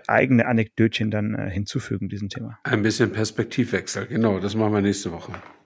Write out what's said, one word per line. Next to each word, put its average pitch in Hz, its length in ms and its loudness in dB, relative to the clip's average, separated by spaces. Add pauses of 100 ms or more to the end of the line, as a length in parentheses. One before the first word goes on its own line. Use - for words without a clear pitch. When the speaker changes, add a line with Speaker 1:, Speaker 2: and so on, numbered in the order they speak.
Speaker 1:
eigene 123 380 6
Anekdötchen 113 640 2
dann, 107 240 -2
äh, 101 160 -4
hinzufügen, 98 600 -4
diesem 104 200 -8
Thema. 113 340 -12
Speaker 2:
Ein 107 200 0
bisschen 110 280 2
Perspektivwechsel, 101 960 -2
genau. 110 340 2
Das 101 140 -4
machen 107 200 2
wir 104 80 4
nächste 98 300 0
Woche. 82 200 -12 (340)